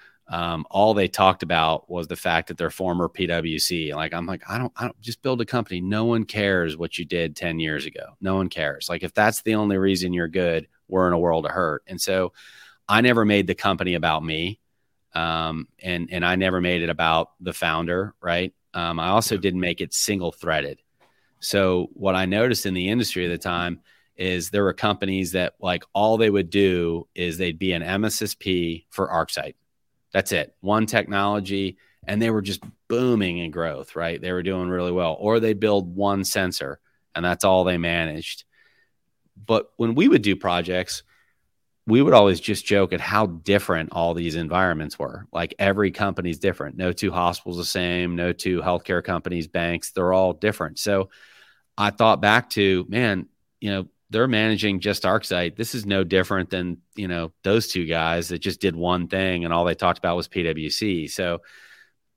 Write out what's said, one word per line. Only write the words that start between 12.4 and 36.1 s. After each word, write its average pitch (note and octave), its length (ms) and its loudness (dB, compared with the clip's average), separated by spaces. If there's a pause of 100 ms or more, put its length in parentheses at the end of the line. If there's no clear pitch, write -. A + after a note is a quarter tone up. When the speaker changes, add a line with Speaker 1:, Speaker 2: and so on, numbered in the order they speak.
Speaker 1:
I G#2+ 140 4
never A#2 240 6
made G2+ 220 4
the F#2 80 -2
company F2+ 400 0
about D#2+ 280 0
me. E2 380 -4 (540)
Um, E2 520 -2 (120)
and, F2 340 -6
and F2 140 0
I F2+ 100 4
never F#2 240 2
made F2+ 220 0
it E2+ 80 -2
about E2 400 2 (100)
the F2+ 140 -8
founder, F2 680 -2
right? F2 320 -2 (220)
Um, E2+ 260 -4
I E2+ 80 -2
also G#2+ 280 2
Speaker 2:
Yeah. F2 40 -8
Speaker 1:
didn't F2+ 200 0
make F2 200 -2
it D#2 140 -6
single F#2 360 -2
threaded. D2+ 520 -4 (580)
So F#2 540 2
what F#2+ 200 0
I F#2 120 0
noticed G#2+ 400 0
in F#2 80 -2
the F#2 160 -2
industry G#2+ 340 -2
at F2 60 -2
the E2+ 80 -4
time F2 420 -4 (380)
is F2+ 320 -4
there G2+ 140 2
were F2+ 100 2
companies F#2+ 580 -2
that, F2+ 260 -2
like, F2+ 260 -4 (100)
all A2 240 2
they A2 100 4
would F#2+ 220 2
do F2 640 2
is F2 240 -4
they'd F2 200 -4
be F#2 140 -2
an E2+ 100 -4
M G2 220 -2
S - 160 -2
S G#2+ 140 -6
P E2+ 560 -2
for - 180 -4
ArcSight. D#2 460 -4 (560)
That's - 220 0
it. D#2+ 280 -2
One G#2+ 260 0
technology. G2 880 -2 (300)
And G#2 140 -2
they A#2 100 2
were A2 100 2
just F#2+ 220 -4 (260)
booming A2+ 500 2
in E2+ 120 -6
growth, D#2 440 -6
right? E2+ 240 -4
They F2+ 140 -6
were F2+ 100 -2
doing F#2 280 -2
really F2+ 200 -2
well. F2 300 0
Or A2 180 2
they A2 140 2
build G2 420 0
one G2 300 0